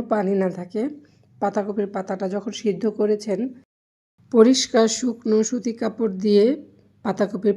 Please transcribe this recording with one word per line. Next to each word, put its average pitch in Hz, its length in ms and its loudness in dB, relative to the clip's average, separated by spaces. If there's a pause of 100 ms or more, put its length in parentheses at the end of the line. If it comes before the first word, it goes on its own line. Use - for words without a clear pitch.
পানি 202 260 0
না 190 160 0
থাকে। 180 320 -8 (540)
পাতাকপির 202 560 -4
পাতাটা 190 360 -6
যখন 202 240 -6
সিদ্ধ 196 380 -4
করেছেন, 208 500 -2 (920)
পরিষ্কার 233 560 6
শুকনো 226 540 -2
সুতি 233 300 -4
কাপড় 220 460 -4
দিয়ে 208 260 4 (600)
পাতাকপির 202 520 -2